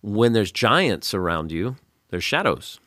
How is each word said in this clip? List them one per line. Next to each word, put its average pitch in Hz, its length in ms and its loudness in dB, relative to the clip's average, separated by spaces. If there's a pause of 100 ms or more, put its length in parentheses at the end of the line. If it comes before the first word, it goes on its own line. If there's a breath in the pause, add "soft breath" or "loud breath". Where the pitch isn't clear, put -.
when 107 300 2
there's 107 180 2
giants 123 640 2
around 85 380 -2
you, 107 240 -4 (340)
there's 87 140 -4
shadows, - 640 -4